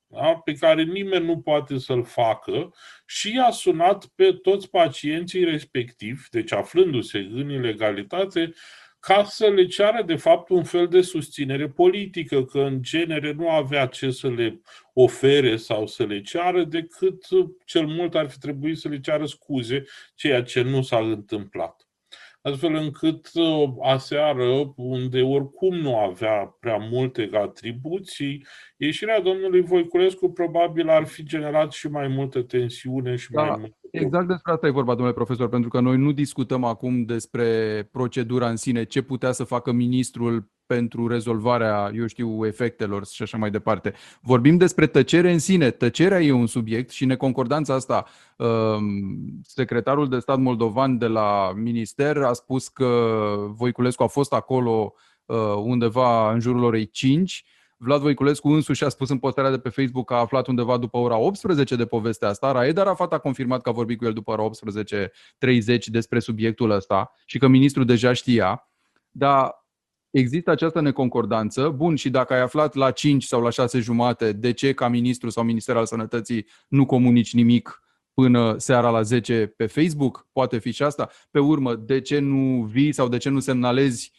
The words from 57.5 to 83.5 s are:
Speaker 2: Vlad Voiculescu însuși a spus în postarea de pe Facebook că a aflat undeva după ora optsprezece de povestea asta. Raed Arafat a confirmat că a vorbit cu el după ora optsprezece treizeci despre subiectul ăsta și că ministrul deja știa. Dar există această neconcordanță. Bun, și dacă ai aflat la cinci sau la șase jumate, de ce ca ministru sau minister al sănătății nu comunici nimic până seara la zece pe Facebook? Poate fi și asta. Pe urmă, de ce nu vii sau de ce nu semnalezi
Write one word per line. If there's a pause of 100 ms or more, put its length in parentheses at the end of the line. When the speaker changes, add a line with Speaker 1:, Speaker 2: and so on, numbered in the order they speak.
Speaker 2:
Vlad
Voiculescu
însuși
a
spus
în
postarea
de
pe
Facebook
că
a
aflat
undeva
după
ora
optsprezece
de
povestea
asta.
Raed
Arafat
a
confirmat
că
a
vorbit
cu
el
după
ora
optsprezece (260)
treizeci
despre
subiectul
ăsta (140)
și
că
ministrul
deja
știa. (400)
Dar (440)
există
această
neconcordanță.
Bun,
și
dacă
ai
aflat
la
cinci
sau
la
șase
jumate,
de
ce
ca
ministru
sau
minister
al
sănătății (200)
nu
comunici
nimic (320)
până
seara
la
zece
pe
Facebook?
Poate
fi
și
asta. (220)
Pe
urmă,
de
ce
nu
vii
sau
de
ce
nu
semnalezi